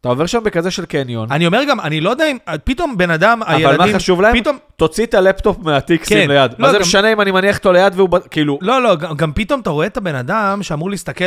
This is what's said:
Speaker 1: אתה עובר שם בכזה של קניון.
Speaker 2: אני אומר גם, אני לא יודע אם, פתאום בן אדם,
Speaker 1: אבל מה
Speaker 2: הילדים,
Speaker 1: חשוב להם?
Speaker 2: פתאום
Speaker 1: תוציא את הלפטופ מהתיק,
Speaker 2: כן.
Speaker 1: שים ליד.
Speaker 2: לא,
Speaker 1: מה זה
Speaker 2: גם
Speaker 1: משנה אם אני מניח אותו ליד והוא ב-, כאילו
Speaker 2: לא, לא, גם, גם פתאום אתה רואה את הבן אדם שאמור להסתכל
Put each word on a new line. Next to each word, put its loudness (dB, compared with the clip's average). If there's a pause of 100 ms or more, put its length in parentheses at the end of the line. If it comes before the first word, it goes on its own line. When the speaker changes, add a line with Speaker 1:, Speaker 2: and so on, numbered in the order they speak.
Speaker 1:
אתה -6
עובר 0
שם -2
בכזה -2
של -8
קניון. -6
Speaker 2:
אני 0
אומר 2
גם, 0
אני -4
לא 0
יודע -2
אם, -6 (260)
פתאום -4
בן 0
אדם, 0
Speaker 1:
אבל 0
מה 4
Speaker 2:
הילדים, 2
Speaker 1:
חשוב 0
להם? 4
Speaker 2:
פתאום -2 (180)
Speaker 1:
תוציא 0
את -4
הלפטופ 2
מהתיק, 0
Speaker 2:
כן. -14
Speaker 1:
שים 2
ליד. 4
Speaker 2:
לא, -16
Speaker 1:
מה 4
זה 4
Speaker 2:
גם 2
Speaker 1:
משנה 2
אם 0
אני 0
מניח 2
אותו 2
ליד 4
והוא 2
ב-, 2
כאילו -2
Speaker 2:
לא, 0
לא, 4
גם, -8
גם -2
פתאום -2
אתה -6
רואה -2
את -8
הבן -6
אדם -2
שאמור -6
להסתכל -8